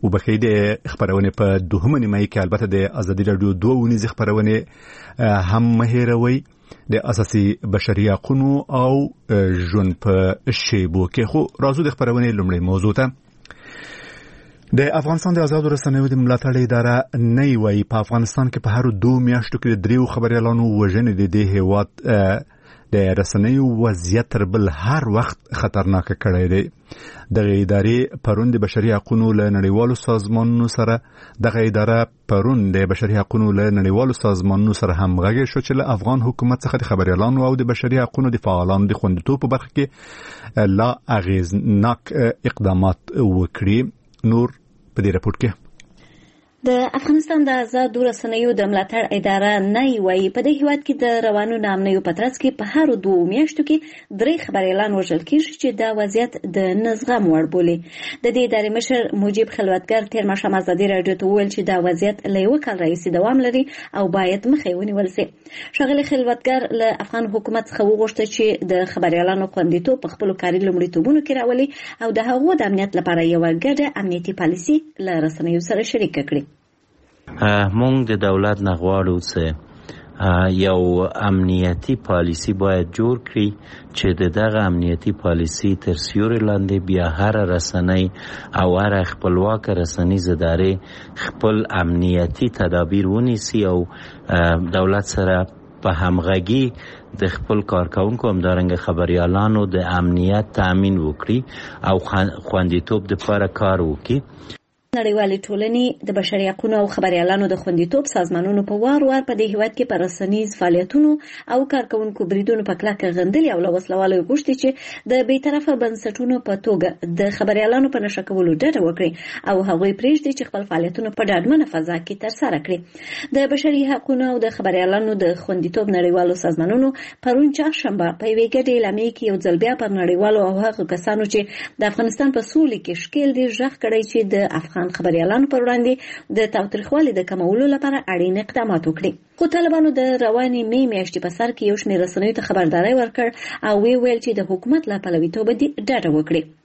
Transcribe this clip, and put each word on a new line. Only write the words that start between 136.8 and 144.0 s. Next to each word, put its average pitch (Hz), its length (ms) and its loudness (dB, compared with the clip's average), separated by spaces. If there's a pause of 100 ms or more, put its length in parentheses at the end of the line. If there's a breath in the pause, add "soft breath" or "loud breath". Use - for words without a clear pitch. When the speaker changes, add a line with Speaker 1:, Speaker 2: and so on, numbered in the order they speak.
Speaker 2:
د 190 120 -2
کمولو 190 420 0
لپاره 277 320 0
اړین 185 400 -2
اقدامات 208 500 -2
وکړي. 160 240 -2 (280)
خو 339 80 2
طالبانو 320 420 2
د 262 100 0
روانې 247 640 0 (100)
مې 254 180 2
میاشتې 185 320 -4
په 180 80 -4
سر 233 220 -4
کې 233 120 -8
یو 208 120 2
شمېر 202 260 -2
رسنیو 190 320 0
ته 226 80 -4
خبرداری 185 520 2
ورکړ 240 340 0 (360 loud breath)
او 208 200 2
ویې 247 180 4